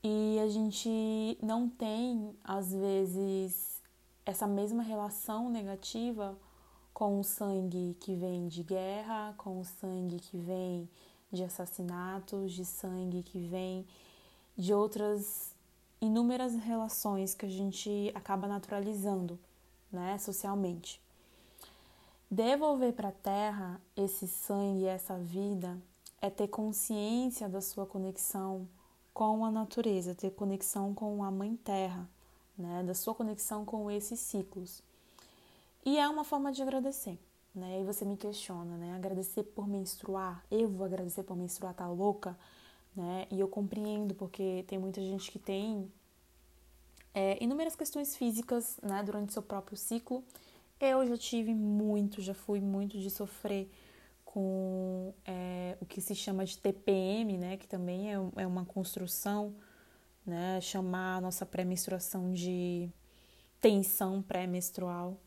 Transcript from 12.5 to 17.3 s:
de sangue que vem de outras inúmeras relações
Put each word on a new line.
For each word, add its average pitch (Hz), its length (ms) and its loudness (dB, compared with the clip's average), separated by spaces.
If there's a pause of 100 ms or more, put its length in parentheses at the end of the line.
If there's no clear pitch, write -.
de 180 120 -6
sangue 180 580 -2
que 180 160 -8
vem 185 480 -4 (680)
de 185 160 4
outras 208 840 2 (460)
inúmeras 240 540 4
relações 220 800 0